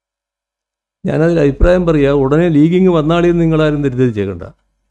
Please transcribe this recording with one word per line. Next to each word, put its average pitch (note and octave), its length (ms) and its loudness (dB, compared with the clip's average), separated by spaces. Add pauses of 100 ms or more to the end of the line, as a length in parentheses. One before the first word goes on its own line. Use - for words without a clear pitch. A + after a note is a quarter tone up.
(1040)
ഞാനതിൽ E3 360 0
അഭിപ്രായം E3+ 460 2
പറയുക, D3 260 0
ഉടനെ D3 360 0
ലീഗിങ് E3+ 400 2
വന്നാളിയെന്ന് E3+ 540 0
നിങ്ങളാരും D#3 400 0
തെറ്റിദ്ധരിച്ചേക്കണ്ട. G#2+ 600 -4 (460)